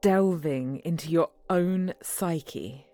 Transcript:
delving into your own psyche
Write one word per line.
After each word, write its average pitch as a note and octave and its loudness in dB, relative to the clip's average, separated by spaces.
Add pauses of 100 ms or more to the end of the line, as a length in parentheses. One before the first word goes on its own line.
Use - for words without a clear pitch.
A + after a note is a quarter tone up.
delving D#3 2
into E3 -4
your E3 2 (200)
own F#3 2 (100)
psyche C#3 -6